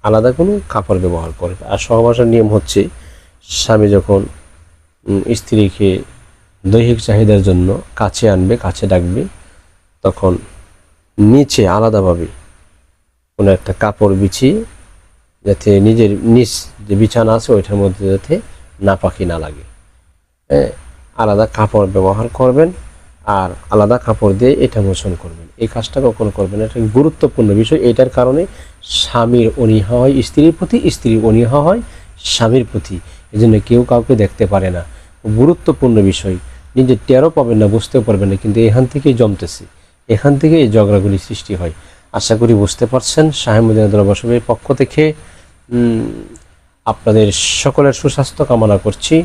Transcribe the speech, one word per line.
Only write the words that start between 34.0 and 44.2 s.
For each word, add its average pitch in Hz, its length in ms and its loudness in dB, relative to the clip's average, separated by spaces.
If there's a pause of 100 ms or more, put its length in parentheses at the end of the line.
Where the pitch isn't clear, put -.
দেখতে 104 300 -2
পারে 95 260 -2
না। 87 120 -8 (560)
গুরুত্বপূর্ণ 135 600 2
বিষয়, 95 360 0 (380)
নিজে 127 200 2 (120)
টেরও 135 220 4
পাবেন 120 280 0
না, 107 100 4
বুঝতেও 113 340 0
পারবেন 101 280 0
না, 95 60 0
কিন্তু 104 240 -4
এখান 113 260 4
থেকেই 135 280 0
জমতেছে, 101 500 -2 (460)
এখান 139 300 2
থেকে 156 240 2
এই 117 80 0
ঝগড়াগুলি 101 460 2
সৃষ্টি - 380 -10
হয়। 87 180 -8 (380)
আশা - 260 -2
করি 117 160 2
বুঝতে 104 320 0
পারছেন। 127 460 0
শাহে 113 300 0
মদিনা 110 260 2
দরবার 101 280 2
শরীফের 120 320 -2